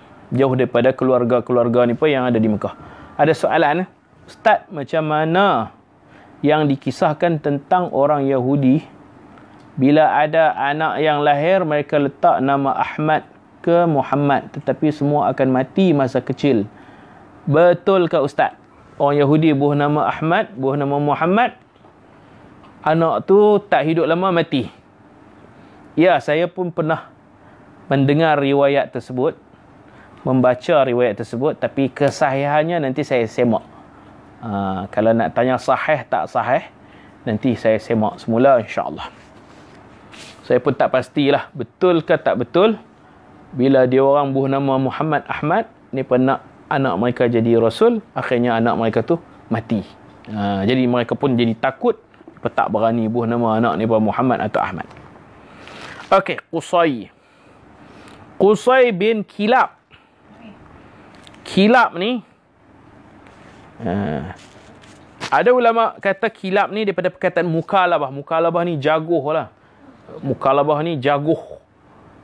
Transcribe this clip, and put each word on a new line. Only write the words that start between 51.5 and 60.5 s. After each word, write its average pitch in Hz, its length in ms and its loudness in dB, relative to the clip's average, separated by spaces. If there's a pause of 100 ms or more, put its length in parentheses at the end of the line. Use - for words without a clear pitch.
takut, 175 440 -2 (520)
tak - 160 -2
berani 113 400 -2
buah 113 200 -2
nama 117 320 0
anak 107 200 0
ni 107 80 -2
buah 110 160 2
Muhammad 120 400 0
atau - 160 -4
Ahmad. - 280 -6 (1200)
Okey, 190 400 0
Qusay. 160 560 -2 (1300)
Qusay 240 560 2
bin 208 320 -2
Kilab. 220 560 -2 (1600)